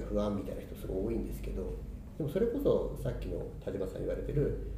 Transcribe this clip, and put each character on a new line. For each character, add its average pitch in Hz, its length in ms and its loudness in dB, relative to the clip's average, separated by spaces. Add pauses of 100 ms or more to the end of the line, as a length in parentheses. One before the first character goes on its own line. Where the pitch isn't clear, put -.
不 104 120 4
安 104 140 2
み 95 80 0
た - 80 -4
い - 40 -4
な 104 60 -6
人 - 140 -8
す - 120 -8
ご 98 80 0
い 95 120 0
多 117 40 2
い 113 40 2
ん 104 120 0
で - 60 -4
す - 80 -6
け - 100 -2
ど、 98 120 -2 (540)
で 165 80 0
も 139 40 0
そ 190 100 2
れ 233 80 6
こ 277 140 0
そ 110 400 4
さ - 80 0
っ - 100 0
き - 80 -2
の 85 140 -2 (220)
田 98 80 -4
島 98 160 -2
さ - 100 -6
ん - 20 -4
言 92 100 -2
わ - 60 2
れ - 60 -2
て - 120 -2
る、 143 240 4 (200)